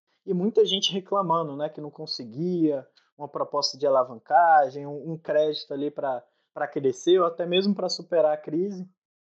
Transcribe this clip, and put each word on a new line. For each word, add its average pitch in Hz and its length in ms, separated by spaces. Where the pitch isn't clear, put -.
e 190 80
muita 202 320
gente 190 260
reclamando, 170 640
né, 151 140
que 156 100
não 147 100
conseguia 151 960
uma 143 120
proposta 143 500
de 143 80
alavancagem, 143 1000
um, 147 260
um 160 40
crédito 151 560
ali 143 180
pra, 135 340
pra 147 140
crescer 147 540
ou 170 60
até 170 200
mesmo 190 280
pra 185 140
superar 160 440
a 151 40
crise. 180 520